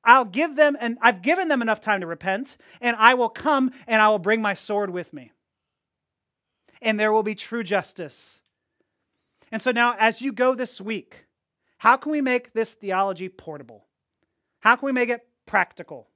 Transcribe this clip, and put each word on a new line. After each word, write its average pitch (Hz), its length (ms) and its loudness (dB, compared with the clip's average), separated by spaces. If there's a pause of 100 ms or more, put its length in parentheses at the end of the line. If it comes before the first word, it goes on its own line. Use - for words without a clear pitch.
I'll 247 200 8
give 269 300 -4
them, 294 240 2
and 233 220 -6
I've 226 200 4
given 339 260 0
them 269 140 0
enough 220 200 -2
time 202 200 -2
to 165 60 -8
repent, 190 500 -6 (220)
and 233 200 -2
I 240 160 8
will 240 140 0
come 262 420 0 (160)
and 220 140 4
I 214 80 6
will 208 100 2
bring 214 220 0
my 208 120 -2
sword 202 380 -4
with 175 200 -10
me. 131 200 -18 (1500)
And 220 180 -2
there 214 120 2
will 214 120 2
be 214 120 -4
true 226 280 -8
justice. - 760 -8 (1080)
And 220 100 -8
so 254 100 -2
now, 240 260 2
as 220 240 2
you 269 100 -6
go 247 220 0
this 240 260 -10
week, - 460 -12 (520)
how 240 200 4
can 294 140 -8
we 294 100 -2
make 247 320 -4
this 220 200 -4
theology 190 560 -4
portable? 143 560 -20 (720)
How 233 160 6
can 277 100 -10
we 269 60 -2
make 247 180 0
it 233 180 -6 (180)
practical? 170 720 -6